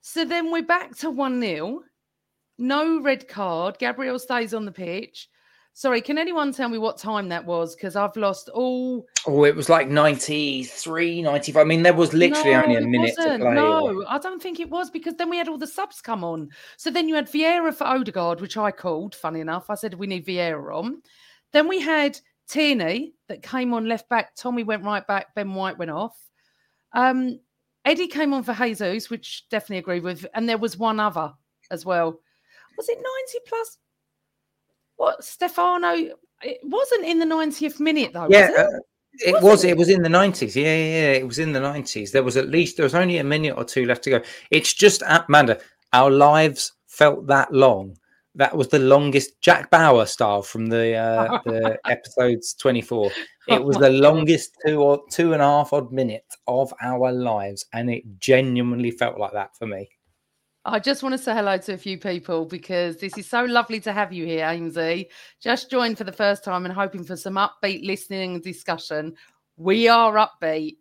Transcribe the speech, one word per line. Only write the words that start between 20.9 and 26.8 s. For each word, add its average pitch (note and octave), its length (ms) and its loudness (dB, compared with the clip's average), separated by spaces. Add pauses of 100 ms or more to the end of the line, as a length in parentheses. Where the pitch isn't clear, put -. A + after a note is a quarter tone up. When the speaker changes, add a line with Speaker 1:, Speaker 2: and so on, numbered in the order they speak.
Speaker 1:
Then D4+ 160 4
we F#4+ 100 -2
had D4 400 -2 (300)
Tierney C4+ 640 -2 (140)
that - 140 -14
came B3+ 320 -4
on A3 140 -4
left A3+ 220 -4
back. A3+ 260 -2
Tommy A#3+ 280 -6
went G#3+ 200 -6
right G#3 240 -6
back. G3 280 -4
Ben G3+ 180 -6
White F#3+ 240 -6
went E3 140 -8
off. F#3+ 260 -8 (760)